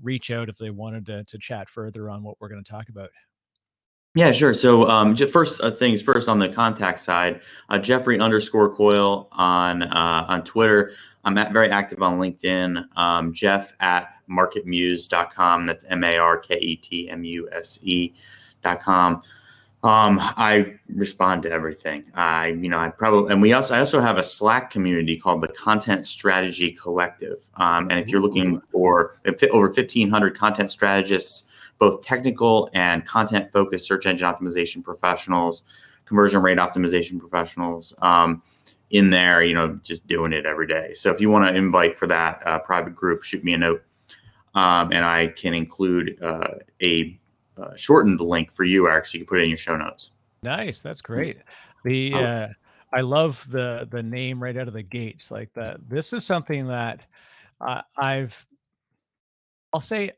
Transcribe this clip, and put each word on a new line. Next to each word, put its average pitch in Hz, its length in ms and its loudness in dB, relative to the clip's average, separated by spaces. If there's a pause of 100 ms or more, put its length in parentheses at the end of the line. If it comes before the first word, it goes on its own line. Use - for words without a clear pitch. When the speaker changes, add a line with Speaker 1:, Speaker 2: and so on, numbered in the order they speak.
Speaker 1:
reach 123 300 -8
out 117 160 -6
if 107 100 -16
they 110 120 -12
wanted 107 380 -12
to, 104 180 -12
to - 120 -20
chat 104 300 -14
further 107 420 -14
on 104 140 -12
what 104 160 -16
we're 107 80 -16
gonna 101 160 -16
talk 107 240 -18
about. 98 220 -18 (1080)
Speaker 2:
Yeah, 170 160 6
sure. 139 220 4
So, 117 360 6
um, 107 260 6
ju-, 135 120 2
first, 160 320 2
uh, 113 120 -2
things 113 300 0
first 120 280 0
on 110 100 2
the 95 80 2
contact 104 540 -2
side, 87 400 -2 (260)
uh, 101 100 0
Jeffrey 123 400 2
underscore 107 560 2
Coyle 101 600 4
on, 90 500 0
uh, 85 460 0
on 87 160 -2
Twitter. 107 480 2 (320)
I'm 101 120 0
at, 104 140 -2
very 110 180 4
active 98 320 -2
on 90 160 2
LinkedIn, 90 680 -4 (100)
um, 85 380 0
Jeff 98 480 0
at 90 340 0 (100)
marketmuse 90 840 -2
dot 87 260 -2
com. 87 320 2
That's 85 240 -6
M 87 140 -2
A 85 140 2
R 85 200 4
K 87 200 -4
E 85 180 -4
T 85 340 -10
M 85 140 -12
U 85 280 -10
S 87 320 -12
E 90 300 -2 (500)
dot 90 160 -2
com. 90 420 2 (600)
Um, 107 360 4
I 104 560 0 (120)
respond 92 560 -2
to 82 80 -6
everything. 78 540 -6 (100)
I, 82 320 0
you 85 220 -4
know, 85 100 -2
I 82 100 -2
probably, 104 420 2
and 98 100 4
we 110 120 6
also, 127 220 0
I 117 40 4
also 139 200 2
have 113 180 2
a 92 60 0
Slack 113 480 0
community 85 460 0
called 87 240 -2
the - 80 -4
Content 104 560 -2
Strategy 90 680 -2
Collective. 87 720 -6 (120)
Um, 87 360 0
and 87 80 0
if 95 80 -6
you're 98 140 2
looking 95 340 0
Speaker 1:
Ooh. - 160 -10
Speaker 2:
for, 90 560 2
uh, 92 60 -2
fi-, - 160 2
over 101 240 4
fifteen - 360 0
hundred 101 280 0
content 104 340 -2
strategists, 98 720 0 (360)
both 101 240 4
technical 117 720 2
and 87 320 0
content-focused 101 800 -2
search 95 200 -2
engine 90 220 0
optimization 87 560 -4
professionals, 87 800 -2 (420)
conversion 101 360 2
rate 92 160 4
optimization 90 600 -2
professionals, 85 840 -8
um, 85 420 4 (460)
in 101 200 6
there, 90 340 4
you 85 100 2
know, 82 280 -2
just - 240 -14
doing 82 280 -4
it 76 120 -4
every 78 220 -4
day. 80 260 -4
So - 160 0
if 87 120 0
you 107 80 4
wanna 98 240 4
invite 90 440 2
for - 100 -2
that, 82 380 -2
uh, 80 140 -2
private 87 360 -4
group, 85 280 -2
shoot 87 220 -8
me 87 80 0
a 82 40 0
note, 85 240 0 (720)
um, 87 360 2
and 85 140 2
I 85 220 2
can 85 260 -6
include, 87 680 -2
uh, 82 340 -6 (280)
a, 82 340 0 (380)
uh, - 220 -16
shortened 101 420 4
link 85 320 -2
for 95 140 -2
you, 90 240 4
Eric, 80 160 2
so - 80 -14
you 85 100 -12
can - 40 -20
put 92 120 -2
it 85 40 2
in 82 60 0
your 80 80 -4
show 82 200 -6
notes. - 340 -10 (320)
Speaker 1:
Nice. 165 380 -10
That's - 240 -14
Speaker 2:
Yeah. 113 100 -12
Speaker 1:
great. 147 220 -8 (480)
The, 131 280 -2
Speaker 2:
I'll 135 120 0
Speaker 1:
uh, 117 220 -6 (440)
I 127 100 0
love 143 480 -2
the, 123 400 -8
the 117 140 -8
name 127 400 -8
right 123 140 -8
out 127 100 -8
of 110 60 -14
the 107 100 -12
gates. 110 480 -12
Like, 107 220 -16
the, 113 340 -12
this 139 240 -8
is 240 140 -8
something 151 420 -6
that 117 380 -8 (560)
I, 123 220 -8 (120)
I've, 135 500 -6 (1300)
I'll 160 80 -4
say 202 380 -8